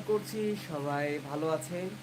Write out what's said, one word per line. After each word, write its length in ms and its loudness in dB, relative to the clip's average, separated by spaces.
করছি 480 2
সবাই 520 0
ভালো 180 0
আছেন। 420 0